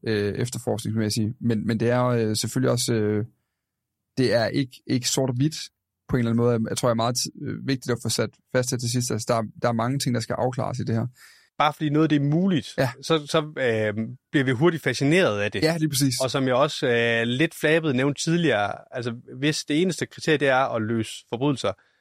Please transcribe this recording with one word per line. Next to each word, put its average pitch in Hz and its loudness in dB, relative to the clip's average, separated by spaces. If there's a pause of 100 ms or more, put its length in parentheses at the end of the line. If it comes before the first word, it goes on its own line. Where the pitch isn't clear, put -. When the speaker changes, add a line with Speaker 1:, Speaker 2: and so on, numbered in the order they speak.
Speaker 1:
øh, 104 0
efterforskningsmæssige. 110 -2
Men, 117 -2
men 113 0
det 113 2
er, 123 2
øh, 113 0
selvfølgelig 127 0
også, 120 0
øh, 107 0 (920)
det 120 2
er 113 2
ikke, 131 -2 (140)
ikke 127 -2
sort 131 0
og 123 -4
hvidt 151 0 (540)
på - 0
en - 2
eller 117 0
anden 117 2
måde. 120 2
Jeg - -6
tror, 127 0
det 117 4
er - 0
meget 117 0
t-, - -6
øh, 113 -8
vigtigt 127 -2
at 120 -2
få 123 -4
sat 117 -2 (240)
fast 127 0
her 123 -2
til 120 -4
sidst. 123 -2
Altså, 113 -4
der, 113 2 (200)
der 120 2
er 120 2
mange 120 0
ting, 127 -2
der 117 -2
skal - -4
afklares 123 -4
i 110 -6
det 113 -2
her. 113 0 (520)
Speaker 2:
Bare 147 2
fordi 151 -2
noget, 156 4
det 151 4
er 143 2
muligt, 160 2 (100)
Speaker 1:
Ja. 127 2 (120)
Speaker 2:
så, 151 0
så, 160 0
øh, 113 0 (240)
bliver 143 2
vi 131 2
hurtigt 151 2
fascineret 135 2
af 104 -2
det. 104 -4
Speaker 1:
Ja, 160 2
lige 156 0
præcis. 135 0
Speaker 2:
Og 127 0
som 135 0
jeg 127 2
også, 143 2
øh, 117 2
lidt 127 0
flabet 156 2
nævnte 135 0
tidligere, 139 2 (180)
altså, 120 -6 (240)
hvis 147 -2
det 151 0
eneste 175 -2
kriterie, - 0
det 143 2
er 127 2
at 117 0
løse 113 -2 (160)
forbrydelser, 120 -2 (280)